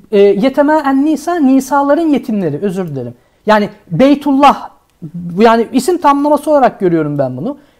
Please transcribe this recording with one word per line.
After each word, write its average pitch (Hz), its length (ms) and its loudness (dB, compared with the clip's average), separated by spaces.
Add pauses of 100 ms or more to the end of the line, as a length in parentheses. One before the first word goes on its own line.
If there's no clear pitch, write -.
(120)
e, 208 80 2
yeteme 262 540 2 (120)
en 277 200 0
nisa, 311 300 -2
nisaların 277 720 2
yetimleri, 208 540 -2
özür 190 260 -4
dilerim. 127 260 -10 (320)
Yani 208 240 0 (220)
Beytullah, 277 800 2 (720)
yani 226 340 4
isim 339 240 0
tamlaması 285 540 0
olarak 269 280 2
görüyorum 160 380 -2
ben 127 200 -4
bunu. 214 200 -8 (220)